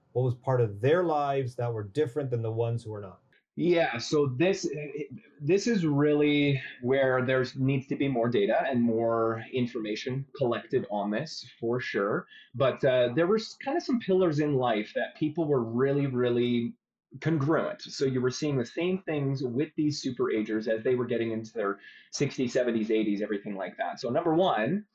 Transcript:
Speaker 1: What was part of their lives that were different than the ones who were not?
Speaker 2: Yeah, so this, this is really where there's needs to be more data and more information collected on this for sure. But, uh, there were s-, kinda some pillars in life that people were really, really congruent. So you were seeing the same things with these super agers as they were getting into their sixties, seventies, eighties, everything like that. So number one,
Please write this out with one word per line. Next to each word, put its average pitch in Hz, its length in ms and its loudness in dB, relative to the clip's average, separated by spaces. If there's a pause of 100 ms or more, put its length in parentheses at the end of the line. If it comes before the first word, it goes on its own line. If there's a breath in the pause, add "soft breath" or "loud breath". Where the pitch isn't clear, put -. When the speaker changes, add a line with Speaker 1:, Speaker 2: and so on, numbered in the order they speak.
(120)
Speaker 1:
What 123 120 0
was 123 120 0
part 131 240 0
of 104 220 0
their 160 220 4
lives 143 520 0
that 120 160 -4
were 110 120 -6
different 139 480 -2
than 120 100 -2
the 113 100 -2
ones 117 320 -2
who 107 80 -10
were 104 100 -10
not? 95 180 -16 (360 soft breath)
Speaker 2:
Yeah, 151 440 2
so 143 360 2
this, 180 320 2 (720)
this 180 280 2
is 214 180 2
really 147 760 4 (220 loud breath)
where 127 420 2
there's 127 320 0
needs 135 300 0
to 156 100 -4
be 143 120 0
more 120 200 2
data 135 400 4
and 127 140 0
more 113 600 2 (100)
information 123 720 -4 (100)
collected 117 540 -2
on 101 220 -2
this 127 340 -6 (140)
for 120 200 -2
sure. 120 460 -2 (300 loud breath)
But, 120 280 0
uh, 127 320 4
there 170 120 2
were 208 80 2
s-, 220 280 -4
kinda 294 160 -2
some 262 200 -2
pillars 185 400 2
in 147 160 0
life 117 400 0
that 120 200 -4
people 156 300 -2
were 139 180 2
really, 135 440 2
really 120 680 2 (480)
congruent. 147 640 0
So - 220 -4
you 131 160 0
were 127 100 2
seeing 143 260 -2
the 117 80 0
same 185 400 -4
things 139 380 -2
with 131 340 -2
these 147 240 0
super 127 300 -2
agers 110 360 -2
as 110 140 0
they 127 140 2
were 123 100 0
getting 113 260 -2
into 110 220 -6
their 101 240 -2 (320 loud breath)
sixties, 131 440 -2
seventies, 117 360 0
eighties, 107 320 0
everything 104 340 -6
like 95 220 -10
that. 90 220 -6
So 123 100 -4
number 160 240 0
one, 160 500 2 (120)